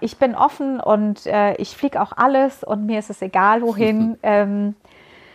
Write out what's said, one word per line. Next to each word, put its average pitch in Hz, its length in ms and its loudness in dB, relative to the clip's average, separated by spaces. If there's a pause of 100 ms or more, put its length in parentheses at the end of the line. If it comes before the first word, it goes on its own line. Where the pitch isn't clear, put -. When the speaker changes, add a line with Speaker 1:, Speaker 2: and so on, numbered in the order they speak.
Speaker 1:
ich - 180 -6
bin 247 160 2
offen 269 440 -2
und, 208 460 0
äh, 208 300 0
ich - 200 -8
flieg - 220 -4
auch 202 180 -2
alles 269 500 2
und 208 200 -4
mir 220 140 -2
ist 214 100 -8
es - 140 -14
egal, 196 400 2
wohin. 220 560 0
Speaker 2:
<laughs> - 40 -14
Speaker 1:
Ähm, 208 520 0 (600)